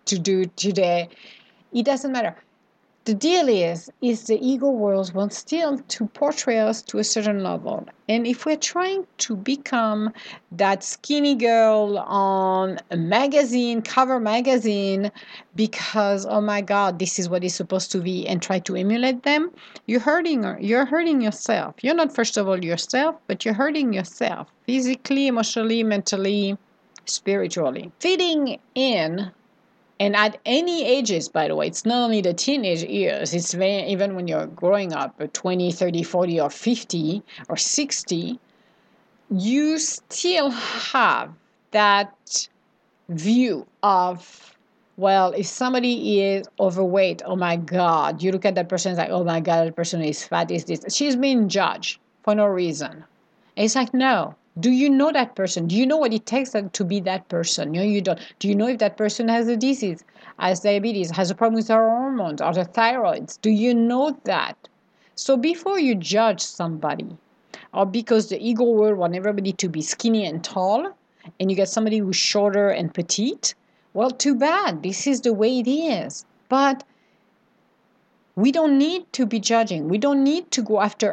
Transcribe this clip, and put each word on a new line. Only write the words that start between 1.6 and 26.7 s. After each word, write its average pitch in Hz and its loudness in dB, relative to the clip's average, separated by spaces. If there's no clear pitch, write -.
it 233 -2
doesn't 269 -2
matter. 240 -2
The 220 2
deal 320 2
is, 170 0
is 233 0
the 220 2
ego 262 2
world 196 0
wants 202 -2
still 302 -2
to - -6
portray 285 0
us 220 0
to - -8
a 214 0
certain 208 -2
level. - -6
And 233 0
if 240 -4
we're 311 2
trying 370 -4
to 220 -4
become 220 -2
that 196 0
skinny 285 0
girl 220 4
on 190 0
a 175 -2
magazine, 240 2
cover 262 2
magazine, 214 0
because, 202 0
oh 208 0
my 208 -2
God, 196 0
this 180 -4
is 180 -4
what 180 -2
is 180 -4
supposed 185 -4
to 190 -2
be, 180 -4
and 180 -2
try 190 -2
to 185 -6
emulate 240 0
them, 302 0
you're 226 0
hurting, 302 0
you're 233 2
hurting 302 2
yourself. - -2
You're 294 0
not, 320 0
first 226 -2
of 202 0
all, 185 0
yourself, 247 -2
but - -6
you're 220 0
hurting 277 0
yourself 180 -4
physically, 262 0
emotionally, 226 0
mentally, 202 -2